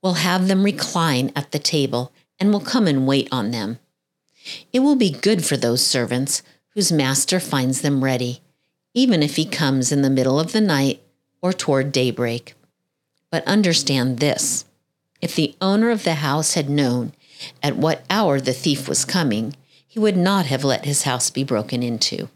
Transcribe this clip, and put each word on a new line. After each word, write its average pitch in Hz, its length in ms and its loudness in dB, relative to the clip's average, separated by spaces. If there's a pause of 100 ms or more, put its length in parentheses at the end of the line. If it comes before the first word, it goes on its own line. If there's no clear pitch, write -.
will 180 120 2
have 180 320 2
them 190 160 2
recline 165 720 0
at 147 160 -6
the 147 80 -2
table, 131 520 -2 (280)
and 202 140 2
will 202 60 0
come 233 280 0
and 135 200 2
wait 135 240 2
on 117 180 -2
them. 117 300 -6 (920)
It 254 100 2
will 285 140 4
be 226 140 4
good 190 340 0
for 139 140 -2
those 120 260 0
servants 127 600 -2 (320)
whose 196 160 0
master 139 480 0
finds 131 420 -2
them 139 220 0
ready, 123 380 -2 (520)
even 233 300 4
if 147 140 -2
he 156 80 0
comes 135 460 0
in 143 120 2
the 135 60 2
middle 131 300 2
of 160 120 -2
the 220 100 2
night 139 400 0 (400)
or 180 100 0
toward 143 400 0
daybreak. 120 600 -2 (800)
But 165 160 -4
understand 151 720 2
this, - 460 -2 (540)
if - 160 -6
the - 240 -2
owner 202 300 2
of 226 140 -2
the 165 120 2
house 151 380 0
had 147 160 -2
known 123 440 0 (500)
at 147 120 0
what 156 320 0
hour 180 320 2
the 127 140 -2
thief 139 340 -2
was - 160 0
coming, 123 520 -2 (320)
he - 100 -10
would 214 180 2
not 185 300 2
have 135 180 -2
let 135 220 0
his 143 180 -2
house 123 280 -2
be 131 120 -2
broken 123 380 -2
into. - 540 -4